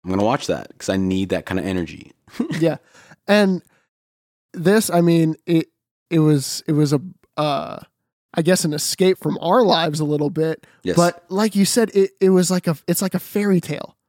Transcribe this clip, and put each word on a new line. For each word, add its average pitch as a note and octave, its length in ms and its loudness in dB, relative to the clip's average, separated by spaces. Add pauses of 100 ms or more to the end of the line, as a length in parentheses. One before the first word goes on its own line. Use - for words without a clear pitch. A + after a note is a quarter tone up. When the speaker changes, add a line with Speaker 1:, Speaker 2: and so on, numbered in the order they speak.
Speaker 1:
I'm F2+ 60 -10
gonna G2 140 2
watch B2+ 220 0
that - 320 -8
'cause - 100 -8
I F#2+ 80 0
need F#2+ 340 -2
that F2+ 160 -4
kinda F#2 160 -4
energy." F2 500 -8 (260)
<laughs> A#3+ 220 -6
Speaker 2:
Yeah. D#3 160 0 (520)
And G3+ 340 2 (880)
this, F#3+ 380 0
I E3+ 100 4
mean, E3 360 2 (100)
it, E3 220 0 (420)
it E3 100 2
was, D3+ 480 0
it D#3+ 40 -2
was D3 200 2
a, C#3 80 0 (360)
uh, C#3+ 440 -4 (540)
I E3+ 80 0
guess F3+ 220 2
an D3+ 80 -2
escape F#3 460 0
from - 220 -4
our G3 220 2
lives E3 380 2
a D3+ 40 0
little D3 260 -2
bit. D#3+ 360 -4 (180)
Speaker 1:
Yes. - 120 0
Speaker 2:
But E3+ 320 2
like G3+ 280 -2
you G3 80 4
said, A3+ 300 0
it, G3 260 2
it F#3+ 100 4
was F3+ 200 2
like F3+ 160 -2
a, E3 100 -2 (100)
it's F3 160 -2
like F#3+ 120 -4
a F3+ 40 -2
fairy G3+ 420 0
tale. - 360 -12 (120)